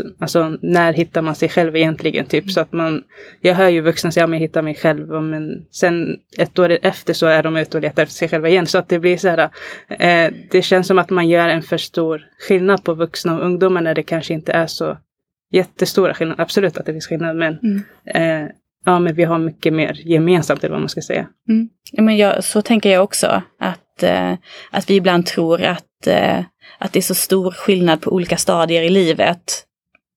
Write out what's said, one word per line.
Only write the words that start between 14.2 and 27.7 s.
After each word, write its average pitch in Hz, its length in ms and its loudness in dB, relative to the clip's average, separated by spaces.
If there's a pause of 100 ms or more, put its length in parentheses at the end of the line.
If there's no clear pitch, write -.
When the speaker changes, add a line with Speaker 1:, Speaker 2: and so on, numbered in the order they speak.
Speaker 1:
inte 156 180 -6
är 165 160 0
så 76 300 -8 (540)
jättestora - 640 0
skillnader. 165 300 -4
Absolut 175 340 -2
att - 80 -10
det 165 80 -6
finns 156 140 -12
skillnad, 165 280 -4
men, 160 280 -4
Speaker 2:
Mm. 202 200 0 (600)
Speaker 1:
eh, 147 60 -10 (360)
ja, 180 140 4
men 170 160 0
vi 170 80 2
har 165 160 2
mycket 160 340 -2
mer 156 320 -2
gemensamt, 165 580 2
eller - 80 -4
vad 151 100 -4
man 151 80 -4
ska 160 120 -10
säga. - 260 -6 (220)
Speaker 2:
Mm. 226 200 2 (220)
Ja, - 120 0
men 220 140 4
jag, 202 260 2
så - 180 -2
tänker 214 300 2
jag 185 120 6
också, - 380 0 (180)
att, - 440 -8
eh, 90 300 0 (380)
att - 180 -4
vi 196 60 4
ibland 175 300 2
tror 170 380 0
att, - 440 -6
eh, 180 320 2 (380)
att - 160 -8
det 190 60 0
är - 20 0
så 185 140 -4
stor 185 360 0
skillnad 175 500 0